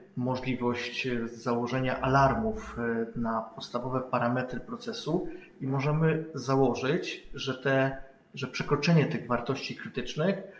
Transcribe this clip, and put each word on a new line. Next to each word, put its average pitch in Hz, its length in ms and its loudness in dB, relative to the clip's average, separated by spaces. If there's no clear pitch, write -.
możliwość, 123 880 -2
e, 117 200 -2
założenia 123 760 0
alarmów, 127 800 4
e, 117 400 -2
na 113 220 0
podstawowe 127 600 -4
parametry 127 580 0
procesu 120 680 -4
i 135 60 -4
możemy 151 680 2
założyć, 131 1000 0
że 123 200 -4
te, 135 440 2
że 127 140 -6
przekroczenie 147 580 4
tych - 220 -2
wartości 123 480 -2
krytycznych, - 600 -2